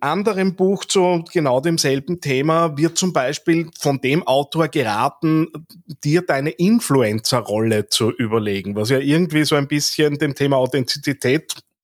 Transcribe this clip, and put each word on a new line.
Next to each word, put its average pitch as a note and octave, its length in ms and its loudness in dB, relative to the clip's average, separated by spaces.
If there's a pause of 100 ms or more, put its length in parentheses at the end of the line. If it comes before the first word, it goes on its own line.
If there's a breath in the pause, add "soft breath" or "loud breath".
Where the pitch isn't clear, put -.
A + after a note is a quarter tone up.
anderen F#3+ 540 0
Buch F#3+ 300 0
zu F3+ 480 0
genau C#3 280 2
demselben D#3+ 600 -2
Thema, D#3 560 0
wird D#3+ 220 0
zum F3+ 140 -2
Beispiel E3 580 0 (100)
von C#3 200 0
dem D3 260 0
Autor C#3+ 420 0
geraten, C#3+ 800 0 (560)
dir D#3+ 180 2
deine D3 280 -2
Influencer-Rolle A2+ 1400 2
zu - 240 0
überlegen, G#2 640 -2
was G#2+ 140 -2
ja C3 80 4
irgendwie D3+ 460 0
so D3 120 0
ein C#3 100 0
bisschen D3 520 0
dem C#3+ 160 -2
Thema C#3 240 2
Authentizität, C3+ 960 -2 (300)